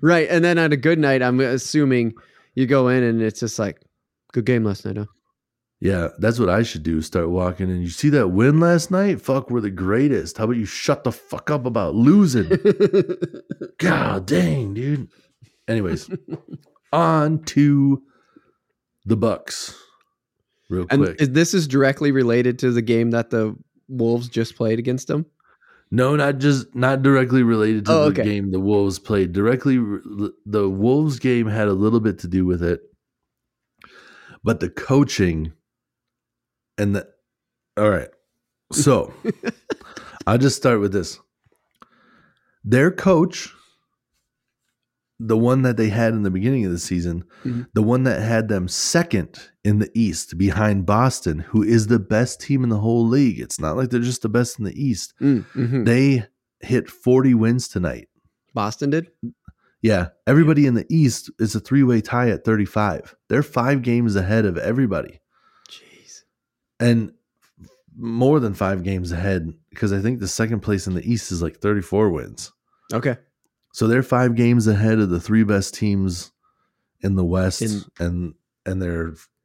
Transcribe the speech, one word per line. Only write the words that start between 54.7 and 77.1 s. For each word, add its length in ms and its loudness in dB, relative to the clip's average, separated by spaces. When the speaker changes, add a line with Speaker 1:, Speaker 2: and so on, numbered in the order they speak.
Speaker 2:
East. 380 -4
Speaker 1:
Mm, 240 2
mm-hmm. 300 -2
Speaker 2:
They 400 2
hit 300 -2
forty 440 2
wins 340 0
tonight. 400 -6
Speaker 1:
Boston 360 -4
did? 180 -2
Speaker 2:
Yeah. 260 2
Everybody 400 4
in 80 2
the 140 -2
East 500 0
is 160 -2
a 60 -4
three-way 400 2
tie 300 -2
at 140 -4
thirty-five. 680 -2
They're 140 2
five 400 -2
games 340 0
ahead 300 2
of 100 -2
everybody. 640 -2
Speaker 1:
Jeez. 520 -20
Speaker 2:
And 320 2
more 440 2
than 140 -2
five 280 -2
games 300 -4
ahead, 400 -2
'cause 180 -2
I 80 -2
think 200 -2
the 80 -6
second 320 -4
place 260 -2
in 80 -2
the 140 -6
East 220 -2
is, 120 -4
like, 180 -6
thirty-four 500 0
wins. 420 -8
Speaker 1:
Okay. 260 -2
Speaker 2:
So 120 0
they're 160 4
five 340 2
games 300 2
ahead 340 2
of 100 2
the 100 0
three 240 2
best 300 -2
teams 560 -4
in 160 0